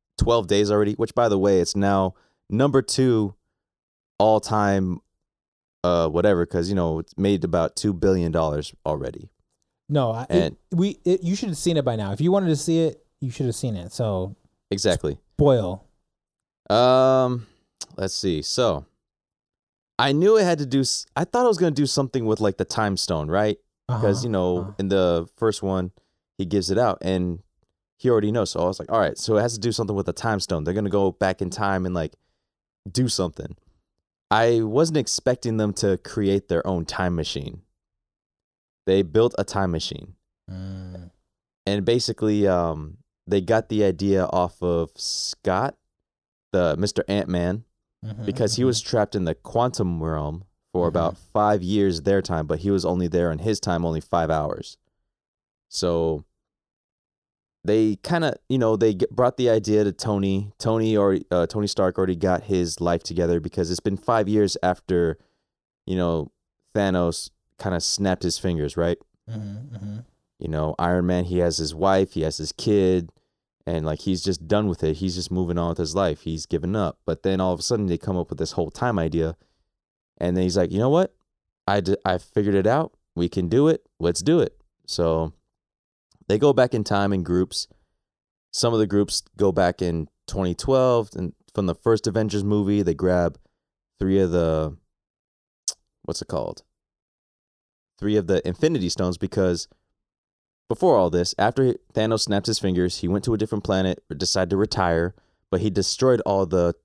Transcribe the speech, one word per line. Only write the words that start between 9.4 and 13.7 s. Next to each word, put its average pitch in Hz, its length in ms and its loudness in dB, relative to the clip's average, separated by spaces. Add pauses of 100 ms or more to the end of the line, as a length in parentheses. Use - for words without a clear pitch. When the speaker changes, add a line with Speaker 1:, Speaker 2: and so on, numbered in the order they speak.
Speaker 2:
No, 139 240 0
I, 113 120 -6
it, - 60 -14
Speaker 1:
And - 280 0 (160)
Speaker 2:
we, 190 320 0
it, 180 180 0
you 175 120 -2
should 208 140 -6
have 151 80 -4
seen 170 200 0
it 135 80 0
by 117 100 0
now. 101 160 -4
If 104 80 -6
you 170 120 2
wanted 196 160 2
to 156 100 2
see 165 220 0
it, - 260 -2 (160)
you 131 100 -4
should 135 140 -4
have 117 100 -2
seen 117 200 -4